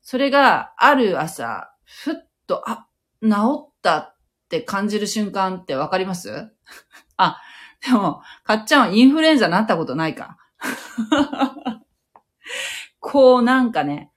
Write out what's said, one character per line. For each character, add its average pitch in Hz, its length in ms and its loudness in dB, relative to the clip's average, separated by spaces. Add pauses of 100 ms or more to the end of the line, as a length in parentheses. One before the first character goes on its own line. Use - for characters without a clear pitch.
そ - 160 -8
れ 240 140 0
が、 254 460 2
あ 285 160 4
る 202 280 0
朝、 117 500 -10 (120)
ふ - 300 -10
っ - 20 -6 (320)
と、 - 220 -6
あ、 - 180 -10 (340)
治 220 80 2 (400)
っ - 20 -20 (100)
た 165 160 2
っ - 180 -10 (340)
て 160 120 -4
感 202 260 -4
じ 208 120 -2
る 208 80 -4
瞬 202 240 -4
間 185 260 -2
っ 180 80 -16
て 143 100 -4
わ 143 140 -4
か 190 80 -2
り 185 80 -2
ま 190 100 -6
す？ 175 360 -12 (300)
<laughs> - 360 -20
あ、 180 240 0 (440)
で 269 60 0
も、 196 300 0 (220)
か 214 120 0
っ 220 100 -8
ち - 80 0
ゃ 294 60 6
ん - 20 6
は 214 80 4
イ 214 140 4
ン 269 80 8
フ 311 100 0
ル 311 60 4
エ 320 60 6
ン 294 40 4
ザ 208 100 2
な 170 120 2
っ 220 80 0
た 185 100 0
こ 160 80 -4
と 127 100 -8
な 160 120 -2
い 156 80 -6
か。 - 220 -16 (220)
<laughs> 269 1200 -4 (1160)
こ 254 380 6
う 247 40 2
な 254 200 2
ん 240 100 0
か 151 120 -2
ね 143 340 -6